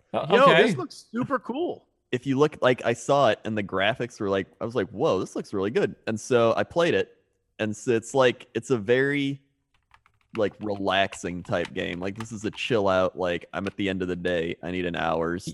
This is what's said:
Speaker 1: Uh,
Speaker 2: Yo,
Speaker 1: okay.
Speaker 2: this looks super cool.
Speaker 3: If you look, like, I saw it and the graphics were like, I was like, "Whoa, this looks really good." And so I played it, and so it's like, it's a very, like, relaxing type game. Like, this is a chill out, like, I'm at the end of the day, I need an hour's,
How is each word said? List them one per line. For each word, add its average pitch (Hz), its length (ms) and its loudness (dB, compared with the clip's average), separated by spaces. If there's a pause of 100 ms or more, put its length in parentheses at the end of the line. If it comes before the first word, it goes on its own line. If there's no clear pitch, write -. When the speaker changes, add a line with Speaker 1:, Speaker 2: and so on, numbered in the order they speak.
(140)
Speaker 1:
Uh, - 160 -2
Speaker 2:
Yo, 480 140 6
Speaker 1:
okay. 539 240 8
Speaker 2:
this 190 100 0
looks - 340 -12
super 254 280 -4
cool. 294 460 -6 (260)
Speaker 3:
If 123 140 -4
you 135 120 0
look, 151 240 2
like, 127 240 2
I 120 80 2
saw 139 360 4
it 104 140 2
and 107 140 -4
the 104 60 -2
graphics 101 580 -2
were 101 80 -2
like, 98 180 0 (140)
I 98 40 -4
was 117 100 -10
like, 104 140 0
"Whoa, 104 300 0
this - 160 -6
looks 214 180 -8
really 98 180 -2
good." 139 240 -2 (120)
And 110 120 -4
so 117 360 4
I 107 80 0
played 170 300 0
it, 95 180 0 (480)
and 107 160 -2
so - 160 -2
it's 113 220 -2
like, 127 400 2
it's - 160 -6
a 131 80 2
very, 139 640 0 (920)
like, 101 260 0
relaxing 95 800 -2
type 87 300 -2
game. 87 260 -6
Like, 98 180 -6
this 113 140 -10
is 107 140 -10
a 95 60 -2
chill 104 360 0
out, 92 300 2
like, 87 360 -4
I'm 95 140 -6
at - 80 -8
the 98 140 -2
end 95 120 -4
of 92 60 -2
the 90 80 -4
day, 87 460 -2
I 85 100 -8
need 90 140 -4
an 85 100 -4
hour's, 82 580 -2